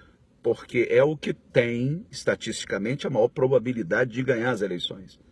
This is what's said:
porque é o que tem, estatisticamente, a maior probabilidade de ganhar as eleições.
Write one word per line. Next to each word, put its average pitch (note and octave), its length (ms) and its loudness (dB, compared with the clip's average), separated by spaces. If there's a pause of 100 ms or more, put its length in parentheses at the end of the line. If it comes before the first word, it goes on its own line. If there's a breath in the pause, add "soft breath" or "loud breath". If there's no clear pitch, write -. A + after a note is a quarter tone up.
(420 soft breath)
porque A#2 480 0
é B2 140 6
o D3+ 140 2
que - 160 -4
tem, B2+ 760 0
estatisticamente, A2 960 -4
a F#3 40 -2
maior A#2+ 180 4
probabilidade A#2+ 840 0
de B2 120 -4
ganhar B2 280 0
as G2+ 100 -2
eleições. F#2 580 -6 (120 soft breath)